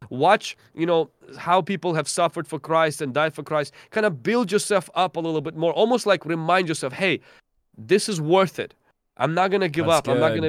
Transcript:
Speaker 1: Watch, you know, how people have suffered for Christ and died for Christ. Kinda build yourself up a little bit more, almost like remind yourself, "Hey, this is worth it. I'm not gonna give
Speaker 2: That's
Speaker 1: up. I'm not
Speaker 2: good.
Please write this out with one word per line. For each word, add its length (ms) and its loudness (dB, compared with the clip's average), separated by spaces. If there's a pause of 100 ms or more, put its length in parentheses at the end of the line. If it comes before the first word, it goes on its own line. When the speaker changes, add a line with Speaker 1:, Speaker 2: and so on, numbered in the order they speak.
(100)
Speaker 1:
Watch, 460 2 (180)
you 120 -4
know, 220 0 (300)
how 240 2
people 320 -4
have 140 -2
suffered 400 -2
for 100 -8
Christ 420 0
and 140 -6
died 180 0
for 120 -12
Christ. 280 -4 (200)
Kinda 180 0
build 400 0
yourself 460 0
up 200 0
a 40 -6
little 200 -2
bit 160 -8
more, 160 0
almost 320 2
like 220 2
remind 420 0
yourself, 260 -4
"Hey, 260 -2 (580)
this 300 0
is 120 -4
worth 380 2
it. 160 -8 (420)
I'm 180 -2
not 180 2
gonna 160 0
give 180 -2
Speaker 2:
That's 120 4
Speaker 1:
up. 100 -4
I'm 100 2
not 160 2
Speaker 2:
good. 140 -2